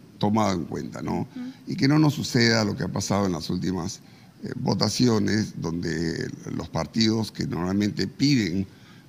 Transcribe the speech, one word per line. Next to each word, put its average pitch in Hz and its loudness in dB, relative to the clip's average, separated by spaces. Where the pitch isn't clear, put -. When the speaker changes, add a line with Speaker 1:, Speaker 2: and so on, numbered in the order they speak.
Speaker 1:
tomado 104 2
en 87 -2
cuenta, - -10
¿no? 87 -2
Speaker 2:
Ujú. 254 -10
Speaker 1:
Y - -6
que 131 2
no 151 6
nos 151 4
suceda 113 4
lo 101 0
que - -4
ha 90 -2
pasado 98 0
en 92 0
las 80 -4
últimas, 90 -4
eh, - -8
votaciones, 104 2
donde 82 -2
los 82 -6
partidos 110 0
que - -6
normalmente 95 -2
piden 104 2